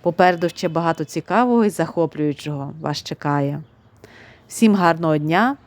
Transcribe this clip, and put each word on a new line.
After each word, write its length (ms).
Попереду 480
ще 200
багато 340
цікавого 600
і 40
захоплюючого 1120
вас 220
чекає. 600
Всім 280
гарного 420
дня. 500